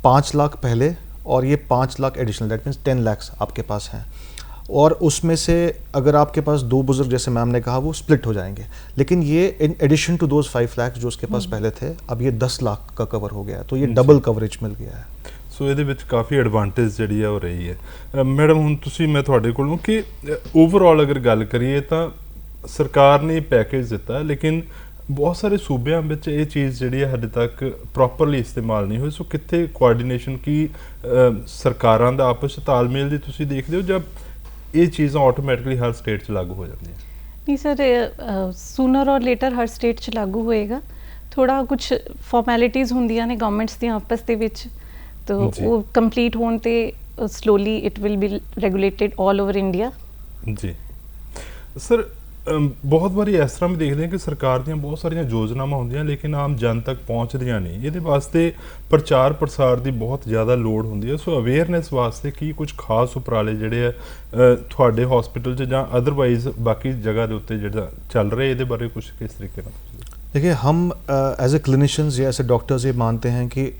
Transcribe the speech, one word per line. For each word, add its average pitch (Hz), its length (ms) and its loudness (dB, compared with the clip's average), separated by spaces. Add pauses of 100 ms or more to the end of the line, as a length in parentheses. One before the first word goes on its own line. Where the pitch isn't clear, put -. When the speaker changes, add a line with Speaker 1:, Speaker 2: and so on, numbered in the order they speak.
Speaker 1:
पाँच 139 320 6
लाख 147 200 2
पहले 127 380 0 (340)
और 127 180 2
ये 143 100 4
पाँच 127 440 0
लाख 135 140 0
additional, 110 380 -2
that 110 100 -2
means - 260 -6
ten 127 160 2
lakhs 107 280 -2 (100)
आपके 110 200 -6
पास 104 320 -6
हैं। 107 120 -10 (640)
और 151 220 6
उसमें 165 440 2
से 170 440 2 (160)
अगर 143 200 4
आपके 147 260 4
पास 147 200 0
दो 127 200 2
बुजुर्ग, 131 300 2
जैसे 127 200 0
मैम 120 160 2
ने 120 140 2
कहा, 123 160 -2
वो 151 160 -2
स्प्लिट 147 320 2
हो 110 80 0
जाएंगे, 101 320 -6 (320)
लेकिन 165 260 2
ये 160 380 2
in 156 100 4
addition 151 400 2
to 175 120 2
those 143 220 4
five 120 240 0
lakhs 120 300 -2
जो 120 80 -4
उसके 117 200 -6
पास 104 200 -2
Speaker 2:
हम्म। 90 40 -6
Speaker 1:
पहले 107 180 0
थे, 147 260 -6 (140)
अब 120 120 -4
ये 127 100 2
दस 123 320 -2
लाख 104 340 -4
का 110 80 -2
कवर 104 240 -4
हो 101 140 -8
गया 101 140 -8
है, 90 60 -10
तो 135 140 -4
ये 139 100 2
Speaker 2:
जी। 117 60 0
Speaker 1:
डबल 131 260 8
कवरेज 110 440 0
मिल 104 160 -4
गया - 180 -10
है। - 80 -14 (540)
Speaker 2:
So, 139 100 0
ਇਹਦੇ 143 140 2
ਵਿੱਚ 135 200 -4
ਕਾਫੀ 120 320 0
ਐਡਵਾਂਟੇਜ 107 640 2
ਜਿਹੜੀ 107 240 0
ਆ, 107 80 2
ਉਹ 104 100 0
ਰਹੀ 87 300 -6
ਹੈ। - 80 -6 (420)
ਅ, 131 40 4
ਮੈਡਮ, 151 340 6
ਹੁਣ 151 180 2
ਤੁਸੀਂ, 156 320 -2
ਮੈਂ 143 160 2
ਤੁਹਾਡੇ 120 280 4
ਕੋਲੋਂ 139 260 0
ਕਿ, 220 240 0
ਅ, - 300 -10 (340)
overall 170 360 8
ਅਗਰ 143 180 2
ਗੱਲ 113 240 4
ਕਰੀਏ, 123 380 0
ਤਾਂ 160 280 -2 (580)
ਸਰਕਾਰ 143 540 6
ਨੇ 160 180 2
ਪੈਕੇਜ 127 500 2
ਦਿੱਤਾ, 127 300 -4
ਲੇਕਿਨ 156 420 0 (500)
ਬਹੁਤ 151 260 0
ਸਾਰੇ 202 200 0
ਸੂਬਿਆਂ 147 440 0
ਵਿੱਚ 151 260 -4
ਇਹ 151 180 0
ਚੀਜ਼ 135 340 -2
ਜਿਹੜੀ 127 240 0
ਹੈ, 131 120 0
ਹਜੇ 117 120 -2
ਤੱਕ 120 520 -4 (140)
ਪ੍ਰੋਪਰਲੀ 135 460 2
ਇਸਤੇਮਾਲ 110 480 -2
ਨਹੀਂ 110 120 -2
ਹੋਈ। 147 120 -2
ਸੋ 151 120 -10
ਕਿੱਥੇ 170 440 -2
ਕੋਆਰਡੀਨੇਸ਼ਨ 123 680 0
ਕੀ, 151 320 0
ਅਹ, - 380 -14 (400)
ਸਰਕਾਰਾਂ 120 680 2
ਦਾ 131 160 2
ਆਪਸ 135 220 -2
'ਚ - 80 -10
ਤਾਲਮੇਲ 131 500 0
ਦੀ 147 80 -2
ਤੁਸੀਂ 139 280 -8
ਦੇਖਦੇ 139 320 -4
ਹੋ 190 40 0
ਜਾਂ 185 180 0 (760)
ਇਹ 170 120 6
ਚੀਜ਼ਾਂ 147 340 2
ਆਟੋਮੈਟਿਕਲੀ 131 560 2
ਹਰ 120 140 0
ਸਟੇਟ 107 320 -4
'ਚ 107 80 -8
ਲਾਗੂ 92 220 -4
ਹੋ 92 140 -8
ਜਾਂਦੀਆਂ? - 280 -12 (520)
Speaker 3:
ਨਹੀਂ 285 100 2
ਸਰ, 285 220 -2
ਇਹ, 240 280 4
ਅਹ, 190 440 -4
sooner 269 640 2
or 240 100 2
later 247 340 0
ਹਰ 233 60 0
ਸਟੇਟ 233 320 -2
'ਚ - 160 -8
ਲਾਗੂ 214 280 -2
ਹੋਏਗਾ। 226 380 0 (500)
ਥੋੜ੍ਹਾ 269 320 2
ਕੁਛ 262 300 -2 (360)
ਫਾਰਮੈਲਿਟੀਜ਼ 240 640 2
ਹੁੰਦੀਆਂ 233 340 0
ਨੇ 240 80 -2
ਗਵਰਨਮੈਂਟਸ 214 400 -2
ਦੀਆਂ 233 200 -2
ਆਪਸ 226 260 -2
ਦੇ 233 140 0
ਵਿੱਚ, 220 320 -4 (600)
ਤਾਂ 202 240 2
Speaker 2:
ਜੀ। 202 140 -4
Speaker 3:
ਉਹ 220 180 2 (100)
ਕੰਪਲੀਟ 233 420 2
ਹੋਣ 226 220 0
'ਤੇ, 226 340 0
ਅਹ, - 320 -10
slowly 208 640 2
it 208 140 -6
will 208 200 0
be 208 60 0 (360)
regulated 196 420 0
all 196 380 2
over 196 140 0
India। 196 340 -2 (680)
Speaker 2:
ਜੀ। 90 140 -6 (1040)
ਸਰ, - 320 0 (400)
ਅਮ, 151 220 2 (140)
ਬਹੁਤ 160 260 4
ਵਾਰੀ 202 240 2
ਇਸ 143 160 4
ਤਰ੍ਹਾਂ 175 180 -2
ਵੀ 180 60 -2
ਦੇਖਦੇ 151 280 0
ਹਾਂ 170 80 -4
ਕਿ 190 60 -4
ਸਰਕਾਰ 135 420 -2
ਦੀਆਂ 156 160 -4
ਬਹੁਤ 151 240 -6
ਸਾਰੀਆਂ 165 240 -2
ਯੋਜਨਾਵਾਂ 127 560 -2
ਹੁੰਦੀਆਂ, 127 260 -4
ਲੇਕਿਨ 143 300 -4
ਆਮ 143 200 0
ਜਨ 117 260 0
ਤੱਕ 131 260 -6
ਪਹੁੰਚਦੀਆਂ 120 540 -2
ਨਹੀਂ। 90 240 -6
ਇਹਦੇ 156 140 -4
ਵਾਸਤੇ 160 540 2 (360)
ਪ੍ਰਚਾਰ 147 440 4
ਪ੍ਰਸਾਰ 127 460 2
ਦੀ 131 120 -2
ਬਹੁਤ 113 360 -4
ਜ਼ਿਆਦਾ 110 280 2
ਲੋੜ 110 300 0
ਹੁੰਦੀ 107 260 -4
ਹੈ। 151 40 0
ਸੋ 156 240 -2
ਅਵੇਅਰਨੈਸ 156 540 0
ਵਾਸਤੇ 123 380 -2
ਕੀ 156 200 -6
ਕੁਛ 147 260 -6
ਖਾਸ 123 400 0
ਉਪਰਾਲੇ 110 380 -2
ਜਿਹੜੇ 113 300 -2
ਆ, 120 40 2
ਅਹ, - 680 4 (140)
ਤੁਹਾਡੇ 120 360 4
ਹਸਪੀਟਲ 127 500 0
'ਚ 135 80 -4
ਜਾਂ 127 340 -2
otherwise 123 600 2
ਬਾਕੀ 131 320 0
ਜਗ੍ਹਾ 110 360 -2
ਦੇ 110 60 -4
ਉੱਤੇ 110 240 -6
ਜਿਹੜਾ 101 340 -4 (220)
ਚੱਲ 104 180 2
ਰਿਹਾ, 131 180 0
ਇਹਦੇ 131 140 0
ਬਾਰੇ 117 240 -4
ਕੁਛ - 320 -10
ਕਿਸ 110 120 -8
ਤਰੀਕੇ 101 300 -12
ਨਾਲ 104 100 -12
ਤੁਸੀਂ - 240 -16 (300)
Speaker 1:
देखिए, 151 260 2
हम, 156 400 2
अ, 135 560 0
as 143 60 4
a 156 80 2
clinicians 143 500 4
या 131 180 0
as 123 160 -2
a - 20 -2
doctors 123 380 2
ये 135 80 2
मानते 117 360 0
हैं 120 200 0
कि 131 160 -2 (140)